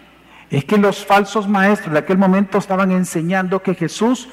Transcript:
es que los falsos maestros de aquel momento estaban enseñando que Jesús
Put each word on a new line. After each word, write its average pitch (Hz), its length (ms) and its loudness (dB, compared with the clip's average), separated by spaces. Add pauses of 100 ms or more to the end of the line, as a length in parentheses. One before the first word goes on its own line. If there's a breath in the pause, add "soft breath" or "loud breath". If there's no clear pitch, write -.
(500 loud breath)
es 139 160 -2
que 208 140 2
los 202 260 0
falsos 202 420 0
maestros 202 460 0
de 151 60 4
aquel 190 180 0
momento 196 400 2
estaban 190 340 0
enseñando 185 680 -2
que 185 140 -2
Jesús 214 580 -2